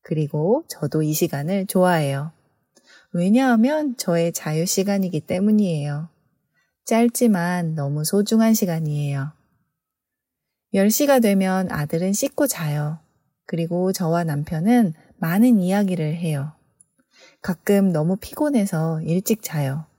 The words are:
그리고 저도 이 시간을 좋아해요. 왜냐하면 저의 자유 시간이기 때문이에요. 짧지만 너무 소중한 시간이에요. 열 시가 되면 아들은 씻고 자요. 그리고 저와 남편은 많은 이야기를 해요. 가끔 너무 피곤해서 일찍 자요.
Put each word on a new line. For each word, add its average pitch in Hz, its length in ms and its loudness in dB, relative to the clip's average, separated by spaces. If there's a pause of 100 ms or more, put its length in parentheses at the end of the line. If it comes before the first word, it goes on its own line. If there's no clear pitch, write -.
그리고 156 680 -2
저도 156 340 -4
이 151 100 0
시간을 165 540 -2
좋아해요. 160 680 0 (800)
왜냐하면 247 840 2
저의 170 360 0
자유 156 320 -2
시간이기 190 560 -2
때문이에요. 170 880 0 (760)
짧지만 180 880 2
너무 147 300 -4
소중한 220 500 2
시간이에요. 151 800 -4 (1400)
열 196 160 4
시가 277 300 4
되면 190 500 0
아들은 165 420 -2
씻고 277 340 -2
자요. 151 540 -4 (460)
그리고 175 460 -2
저와 170 320 0
남편은 165 680 0 (240)
많은 208 400 4
이야기를 180 560 0
해요. 156 380 -4 (880)
가끔 196 500 2
너무 160 240 0
피곤해서 196 840 -2
일찍 185 400 -2
자요. 147 440 -4 (120)